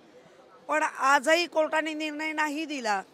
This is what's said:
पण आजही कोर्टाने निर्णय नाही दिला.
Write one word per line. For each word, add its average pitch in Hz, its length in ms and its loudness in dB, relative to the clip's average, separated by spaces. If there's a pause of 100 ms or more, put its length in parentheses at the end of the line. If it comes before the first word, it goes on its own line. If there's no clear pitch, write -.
(680)
पण 302 160 0
आजही 294 640 4
कोर्टाने 311 460 0
निर्णय 302 380 -6
नाही 302 340 -4
दिला. 226 380 -2 (100)